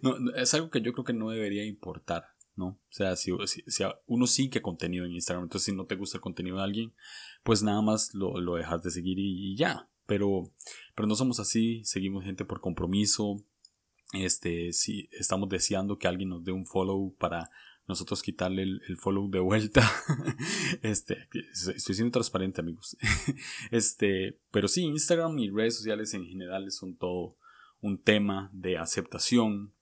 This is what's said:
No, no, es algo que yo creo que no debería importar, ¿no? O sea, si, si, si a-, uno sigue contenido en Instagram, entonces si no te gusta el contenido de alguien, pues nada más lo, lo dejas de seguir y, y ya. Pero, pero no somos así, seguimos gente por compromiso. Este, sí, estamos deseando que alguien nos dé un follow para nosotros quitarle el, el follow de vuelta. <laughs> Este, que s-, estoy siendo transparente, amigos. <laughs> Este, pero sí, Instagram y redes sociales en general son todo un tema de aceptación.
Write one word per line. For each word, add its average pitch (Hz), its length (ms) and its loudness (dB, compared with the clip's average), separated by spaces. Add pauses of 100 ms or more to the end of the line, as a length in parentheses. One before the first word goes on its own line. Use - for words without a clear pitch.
No, 131 180 2
no, 120 160 -2
es 127 200 2
algo 160 160 0
que 131 100 0
yo 117 120 -2
creo 123 120 -6
que 139 80 -2
no 110 180 -2
debería 104 360 -2
importar, 90 580 -6 (320)
¿no? 92 100 -4
O 95 220 -8
sea, 95 280 0
si, - 160 -2 (140)
si, - 200 -4
si - 160 0
a-, - 240 -2
uno 120 200 4
sigue 131 360 2
contenido 90 420 -4
en 87 80 -6
Instagram, 87 320 -2
entonces 92 220 -2
si 101 100 0
no 92 100 -6
te 101 100 -4
gusta 95 200 -6
el 92 60 -10
contenido 90 340 -6
de 98 60 -2
alguien, 104 320 -4 (480)
pues 107 200 6
nada 107 200 4
más 107 320 4
lo, 95 260 -2
lo 87 140 0
dejas 82 280 -2
de 90 80 -2
seguir 92 280 -2
y, 98 340 -2
y 98 40 -6
ya. - 340 -2 (160)
Pero, 98 440 0 (440)
pero 107 120 0
no 107 100 4
somos 123 240 2
así, 113 440 2
seguimos 95 400 -2
gente 95 220 -6
por 87 140 -6
compromiso. 101 840 0 (680)
Este, 87 600 -2
sí, - 400 -2
estamos 98 360 -2
deseando 98 500 0
que 95 100 0
alguien 92 220 -2
nos 85 140 -8
dé 92 80 -4
un 95 120 -4
follow 98 520 0
para 85 340 -2 (360)
nosotros 92 360 -2
quitarle 92 400 -2
el, 95 260 -2
el 92 80 -4
follow 98 340 0
de 95 100 2
vuelta. 107 500 6 (160)
<laughs> 175 760 -2
Este, - 480 -2
que - 100 -6 (120)
s-, 90 200 -2
estoy - 220 -2
siendo 117 180 0
transparente, 95 480 0
amigos. 82 360 -8 (380)
<laughs> - 360 -10
Este, 101 680 2 (100)
pero 101 180 4
sí, 180 140 4
Instagram 160 560 2
y 107 120 0
redes 113 260 2
sociales 107 380 -2
en 92 120 -6
general 92 440 -6
son 92 260 -8
todo 90 400 -4 (440)
un 101 220 -4
tema 101 500 2
de 92 260 -2
aceptación. 101 1040 2